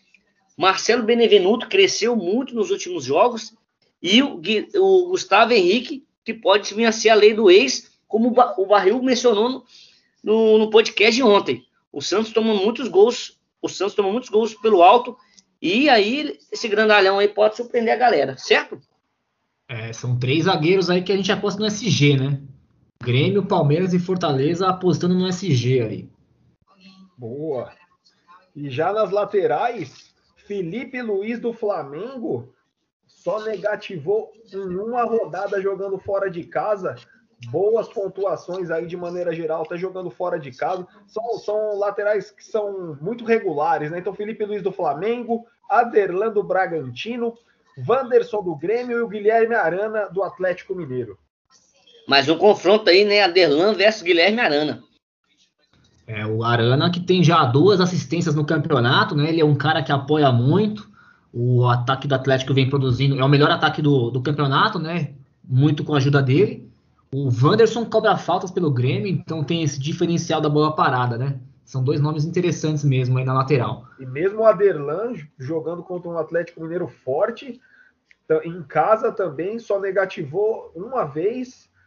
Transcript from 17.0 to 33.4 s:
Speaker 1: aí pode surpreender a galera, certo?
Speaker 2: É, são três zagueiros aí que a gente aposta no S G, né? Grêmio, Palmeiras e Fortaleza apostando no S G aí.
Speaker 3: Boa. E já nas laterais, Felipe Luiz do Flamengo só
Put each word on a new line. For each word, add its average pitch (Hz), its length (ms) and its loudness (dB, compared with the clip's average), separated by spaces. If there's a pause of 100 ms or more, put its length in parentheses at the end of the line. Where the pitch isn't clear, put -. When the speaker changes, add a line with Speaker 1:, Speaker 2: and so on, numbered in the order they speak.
Speaker 1:
aí 202 80 4
pode 214 300 0
surpreender 233 360 -2
a - 40 2
galera, 147 420 2
certo? 240 420 -2 (880)
Speaker 2:
É, 113 240 -10
são 123 240 -4
três 131 280 0
zagueiros 175 440 2
aí 180 140 2
que 180 80 -4
a 196 60 2
gente 196 160 0
aposta 196 260 -2
no 214 80 -2
S 214 240 -4
G, 139 260 4
né? 135 240 -2 (600)
Grêmio, 175 420 0
Palmeiras 175 480 0
e 185 60 0
Fortaleza 170 720 -2
apostando 180 460 0
no 180 120 0
S 180 260 -4
G 123 300 2
aí. 101 260 -8 (1080)
Speaker 3:
Boa. 127 560 -8 (840)
E 143 160 -10
já 156 220 -2
nas 214 180 0
laterais, 202 1040 -2 (220)
Felipe 202 640 -8
Luiz 220 380 -4
do 233 120 -4
Flamengo 180 1040 -8 (500)
só 202 380 -8